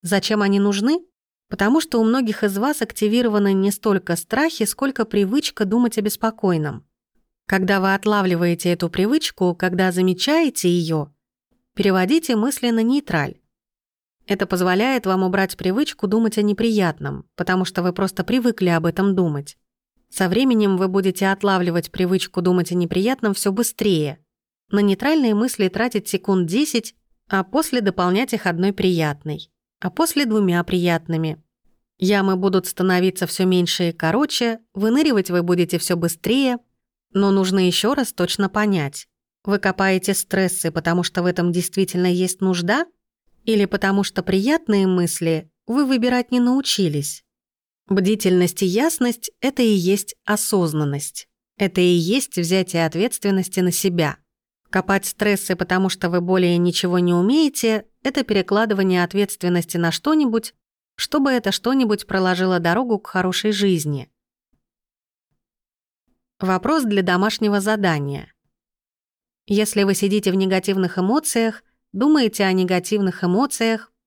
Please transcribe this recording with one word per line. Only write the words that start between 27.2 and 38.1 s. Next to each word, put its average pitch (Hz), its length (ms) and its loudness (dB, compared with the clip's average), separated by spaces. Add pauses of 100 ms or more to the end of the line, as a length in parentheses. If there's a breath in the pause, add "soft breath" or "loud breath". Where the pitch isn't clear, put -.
а 190 160 0
после 254 380 -2
дополнять 190 500 0
их 226 140 -4
одной 180 260 0
приятной, 156 760 -2 (300)
а 185 100 -4
после 311 340 -2
двумя 196 400 2
приятными. 165 800 -2 (560)
Ямы 196 380 2
будут 185 300 0
становиться 185 600 0
все - 180 -2
меньше 180 460 0
и - 20 -8
короче, 226 680 -2 (120)
выныривать 220 580 0
вы 180 120 2
будете 175 360 0
все - 180 -2
быстрее, 240 600 0 (540)
но 196 180 2
нужно 190 340 2
еще 202 300 0
раз 277 180 -2